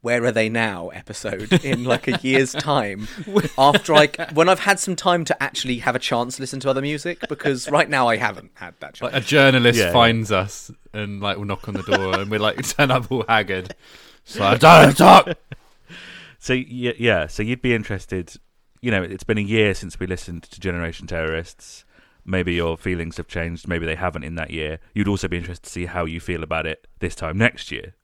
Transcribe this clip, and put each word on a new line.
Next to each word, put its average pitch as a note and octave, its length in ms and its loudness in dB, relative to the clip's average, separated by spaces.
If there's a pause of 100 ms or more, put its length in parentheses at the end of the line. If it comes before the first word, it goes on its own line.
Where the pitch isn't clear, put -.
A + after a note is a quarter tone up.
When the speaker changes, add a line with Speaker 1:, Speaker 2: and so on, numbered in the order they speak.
Speaker 1:
Where A#2 220 0
Are A#2+ 80 2
They A2 180 2
Now G#2+ 400 -4
episode G2+ 600 -8 (120)
in, B2+ 200 -4
like, C3 240 0
a A#2+ 160 -2
year's C3 300 2
Speaker 2:
<laughs> - 0 -
Speaker 1:
time A2 540 -4 (500)
after D3 360 4
I, D3+ 140 8 (260)
when E3 160 4
I've F#3 120 4
had G3 180 0
some F#3 160 -4
time F3 300 0
to - 180 -2
actually B2+ 360 -4
have A#2+ 160 -2
a C3 40 -2
chance A#2+ 380 -4
to C3+ 40 -12
listen C3 200 -10
to C3+ 80 -2
other C3+ 120 0
music, D3 380 -8 (100)
because C#3 400 -4
right D3 200 2
now C3 180 2
I A#2 80 2
haven't G2+ 400 -6
had F2 240 -18
that C#2+ 160 -16
chance. - 180 -8
Speaker 3:
Like, C3+ 100 -2
a - 20 -10
journalist C3 520 6
Speaker 2:
Yeah. F2+ 140 2
Speaker 3:
finds A2+ 400 4
us F#2+ 400 -4 (220)
and, G2+ 280 -10
like, G2+ 160 -4
we'll G2+ 80 -10
knock G2+ 220 -8
on G2+ 80 -10
the F#2 80 -8
door F#2+ 360 -2
and G2+ 120 -6
we're, G#2+ 80 -2
like, G#2+ 280 -2
<laughs> - 0 -
turn C#3 220 0
up B2+ 220 -2
all A#2+ 160 -4
haggard. F#2+ 480 0 (500)
It's - 140 -14
like, G#2 220 4
"Don't D3 360 10
talk!" F#3 400 8 (1000)
Speaker 2:
So, - 160 -2
y-, B2 420 -4
yeah, G2+ 300 2
so - 160 -6
you'd B2 180 -4
be B2 140 2
interested, F#2+ 580 -8 (480)
you A#2+ 80 -4
know, F#2+ 140 0
it's E2+ 200 -12
been G#2+ 140 -2
a G#2 40 -2
year G#2 340 2
since - 240 -14
we F#2 80 -8
listened F2 360 -10
to - 160 -20
Generation E2+ 480 -8
Terrorists. E2 760 -8 (440)
Maybe F2+ 280 -2
your E2 200 -2
feelings F2 420 -6
have E2 100 -12
changed, E2+ 400 -8
maybe E2+ 180 -4
they D#2+ 80 -4
haven't E2 300 -6
in E2 100 -12
that D#2+ 160 -10
year. D#2 300 -8 (160)
You'd G#2 120 0
also G2 200 -2
be F2 100 -6
interested E2+ 280 -12
to - 60 -18
see F2 140 -8
how F2 200 -6
you D#2+ 140 -10
feel E2+ 220 -8
about D#2+ 240 -6
it D#2+ 220 -10 (100)
this F2 160 -6
time E2 240 -8
next - 340 -4
year. D2+ 220 -14 (100)